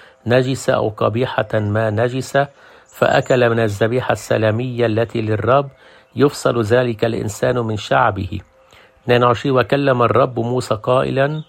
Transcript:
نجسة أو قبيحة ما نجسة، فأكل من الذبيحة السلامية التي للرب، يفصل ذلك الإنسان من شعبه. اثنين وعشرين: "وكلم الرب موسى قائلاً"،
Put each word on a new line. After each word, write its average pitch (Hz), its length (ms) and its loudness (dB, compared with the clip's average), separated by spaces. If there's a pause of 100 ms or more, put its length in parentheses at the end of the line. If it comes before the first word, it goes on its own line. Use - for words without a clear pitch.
(260)
نجسة 131 460 2
أو 113 160 0
قبيحة 113 680 -2
ما 107 360 0
نجسة، 127 580 -2 (380)
فأكل 127 640 2
من 117 100 0
الذبيحة 113 520 0
السلامية 117 760 0
التي 113 340 -2
للرب، 110 480 0 (480)
يفصل 127 460 2
ذلك 120 420 0
الإنسان 117 540 -2
من 110 180 -4
شعبه. 104 640 -2 (640)
اثنين 123 200 2
وعشرين: 123 300 0
"وكلم 131 480 0
الرب 120 380 2
موسى 120 340 -2
قائلاً"، 135 760 -2